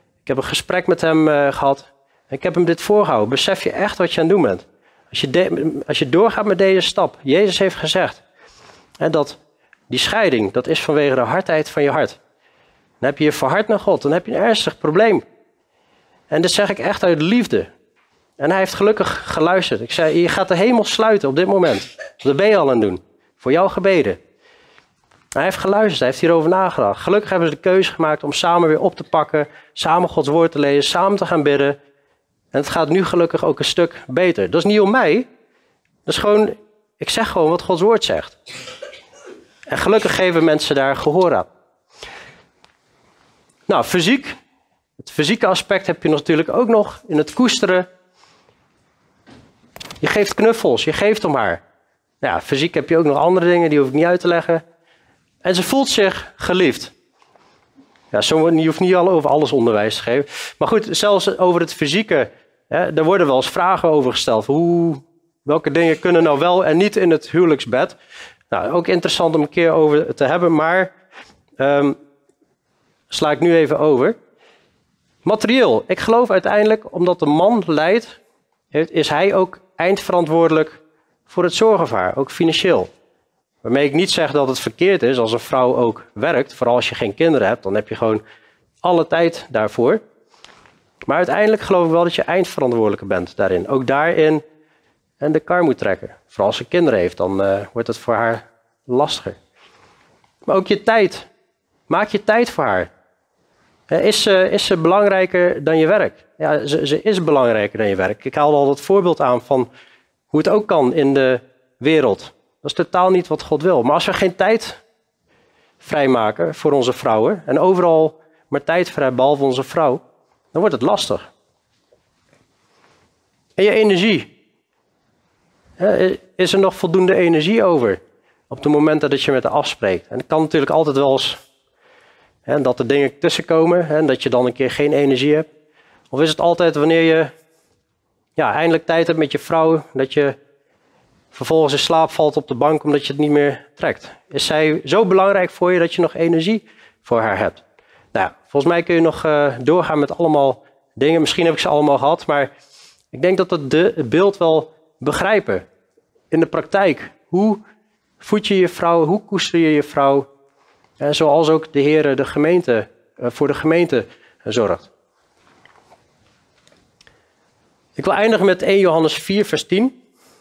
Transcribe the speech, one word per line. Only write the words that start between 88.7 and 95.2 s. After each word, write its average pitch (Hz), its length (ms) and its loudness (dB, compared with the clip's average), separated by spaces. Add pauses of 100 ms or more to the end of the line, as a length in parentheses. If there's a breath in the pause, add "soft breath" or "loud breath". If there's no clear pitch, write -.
alle 165 260 0
tijd 165 440 -2
daarvoor. 123 500 0 (1080 soft breath)
Maar 139 100 -2
uiteindelijk 202 460 0
geloof 180 220 0
ik 165 60 0
wel 170 120 2
dat 170 120 -2
je - 80 -4
eindverantwoordelijke 120 800 -2
bent 92 320 -6
daarin. 95 320 -2
Ook 131 180 -2
daarin 156 560 0 (760 soft breath)
en 151 160 -4